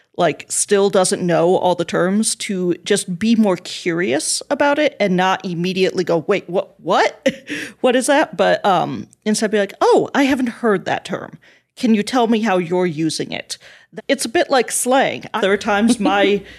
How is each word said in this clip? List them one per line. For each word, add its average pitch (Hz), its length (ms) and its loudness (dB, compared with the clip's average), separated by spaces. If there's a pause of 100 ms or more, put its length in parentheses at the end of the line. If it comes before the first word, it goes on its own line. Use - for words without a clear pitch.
(160)
like, 160 320 0
still 202 400 2
doesn't 190 360 2
know 170 320 4
all 180 180 2
the 170 100 -2
terms, 185 520 0
to 180 380 -2 (100)
just 196 340 -2
be 226 180 2
more 208 220 2
curious 190 880 -4
about 285 300 0
it 302 200 0
and 196 160 0
not 185 300 0
immediately 185 600 -2
go, 165 220 0
"Wait, 202 220 -2
what, - 320 -6
what? 226 480 0 (320)
<laughs> - 220 -14
What 247 120 4
is 254 120 0
that?" 285 320 0
But, 185 260 2
um, 151 440 0 (180)
instead 214 240 0
be 214 80 0
like, 196 240 -2
"Oh, 392 320 4
I 262 80 2
haven't 262 240 0
heard 220 400 -2
that - 180 -4
term. - 340 -12 (380)
Can 226 180 2
you 202 80 2
tell 233 260 0
me 220 120 2
how 208 160 0
you're 180 300 0
using 156 460 -4
it?" - 260 -12 (500)
It's - 160 0
a 254 60 -4
bit 339 200 0
like 247 220 2
slang. 233 520 0 (180)
There 196 100 2
are 208 60 2
times 220 420 2
my 196 420 2 (160)